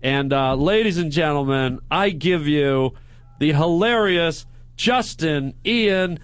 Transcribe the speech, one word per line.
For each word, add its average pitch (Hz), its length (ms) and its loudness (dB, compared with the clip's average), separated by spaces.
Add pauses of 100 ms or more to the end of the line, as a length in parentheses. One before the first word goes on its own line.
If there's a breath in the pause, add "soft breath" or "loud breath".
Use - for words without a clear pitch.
And, 135 300 0
uh, 135 220 2
ladies 185 440 2
and 170 120 -2
gentlemen, 139 680 0 (100)
I 196 200 0
give 165 360 0
you 139 460 2 (460 soft breath)
the 151 140 2
hilarious 175 920 2 (300 soft breath)
Justin 156 800 -2 (120)
Ian 190 580 0